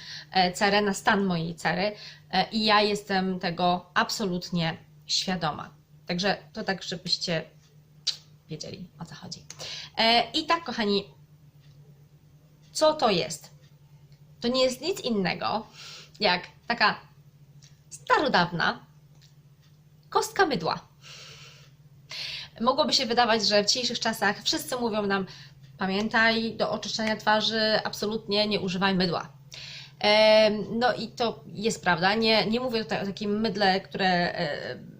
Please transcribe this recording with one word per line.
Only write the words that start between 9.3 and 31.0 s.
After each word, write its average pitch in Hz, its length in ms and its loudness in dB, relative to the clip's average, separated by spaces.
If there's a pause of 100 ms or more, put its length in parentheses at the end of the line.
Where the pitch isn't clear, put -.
E, 233 340 4
i 311 140 -4
tak, 330 180 0
kochani, 208 400 -2 (1700)
co 311 220 4
to 285 160 2
jest? - 420 -2 (920)
To 240 60 -2
nie 262 160 2
jest 254 180 0
nic 370 180 -4
innego 196 680 -2 (520)
jak 180 280 0 (200)
taka 214 320 2 (920)
starodawna 202 960 0 (1200)
kostka 415 360 2
mydła. 170 420 -2 (1700)
Mogłoby 262 320 4
się 269 120 2
wydawać, 226 420 2
że 208 160 4
w 202 40 0
dzisiejszych 240 320 -2
czasach 214 440 0
wszyscy 311 320 -2
mówią 220 300 0
nam: 196 200 0 (520)
"Pamiętaj, 220 800 0
do - 160 0
oczyszczania 220 440 -4
twarzy 214 680 2
absolutnie 214 640 -2
nie 208 120 0
używaj 190 360 0
mydła". 180 340 -2 (680)
Em, 214 640 6 (140)
no 247 140 4
i 226 140 -6